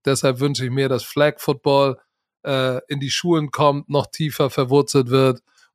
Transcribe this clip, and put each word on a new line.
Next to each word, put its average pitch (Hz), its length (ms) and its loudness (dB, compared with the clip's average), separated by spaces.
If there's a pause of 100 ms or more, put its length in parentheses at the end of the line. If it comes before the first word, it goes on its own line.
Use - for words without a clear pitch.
Deshalb 135 340 0
wünsche 131 280 -2
ich 120 40 -6
mir, 135 200 -2
dass 120 120 -2
Flag 147 360 0
Football, 139 580 0 (480)
äh, 131 340 -2 (100)
in 143 120 -6
die 135 100 -6
Schulen 160 400 0
kommt, 143 380 0
noch 143 200 -2
tiefer 147 420 -2
verwurzelt 139 580 2
wird 131 320 2 (340)